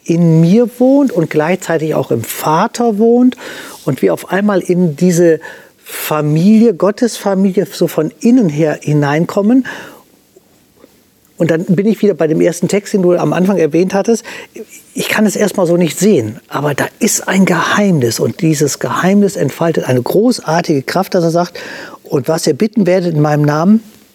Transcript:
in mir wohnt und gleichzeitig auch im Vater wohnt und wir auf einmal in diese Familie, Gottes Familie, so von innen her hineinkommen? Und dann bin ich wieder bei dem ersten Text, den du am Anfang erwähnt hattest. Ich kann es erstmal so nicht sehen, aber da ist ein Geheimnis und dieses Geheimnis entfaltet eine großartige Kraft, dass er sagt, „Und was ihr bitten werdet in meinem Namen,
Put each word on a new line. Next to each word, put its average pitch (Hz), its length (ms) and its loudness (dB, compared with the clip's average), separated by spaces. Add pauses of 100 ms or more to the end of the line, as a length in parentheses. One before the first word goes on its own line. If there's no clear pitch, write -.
in 165 380 2
mir 208 280 4 (100)
wohnt 269 340 4
und 160 160 -2
gleichzeitig 156 680 -2
auch 139 160 -2
im 117 140 -2
Vater 208 720 -2
wohnt 240 400 4 (480)
und 139 160 -4
wir 185 120 2
auf - 160 -8
einmal 202 300 0
in 175 380 0
diese 170 420 2 (420)
Familie, 165 920 2
Gottes 208 420 -2
Familie, 190 560 0
so - 160 -2
von 160 320 -2
innen 233 300 4
her 151 320 -2
hineinkommen? 170 840 0 (1700)
Und 165 140 0
dann 165 140 -2
bin 190 200 0
ich 220 160 0
wieder 202 140 2
bei 165 100 0
dem 160 160 0
ersten 170 260 0
Text, 202 260 -4
den 190 100 0
du 175 100 4
am 156 180 0
Anfang 185 260 0
erwähnt 165 360 0
hattest. 202 300 0 (720)
Ich - 120 -6
kann 214 200 0
es 180 80 -2
erstmal 196 320 -2
so 170 100 2
nicht 170 220 -2
sehen, 139 480 0
aber 143 260 -4
da 131 140 -4 (100)
ist - 300 -2
ein 190 180 2
Geheimnis 175 720 0
und - 220 -4
dieses 151 380 0
Geheimnis 190 560 0
entfaltet 165 480 -2
eine 127 180 0
großartige 165 800 0
Kraft, - 320 -4
dass 180 100 2
er 170 60 2
sagt, 170 300 -2 (420)
„Und - 260 -6
was 160 200 -2
ihr 151 80 0
bitten 208 320 0
werdet 180 260 0
in 147 80 2
meinem 151 220 2
Namen, 170 400 2 (320)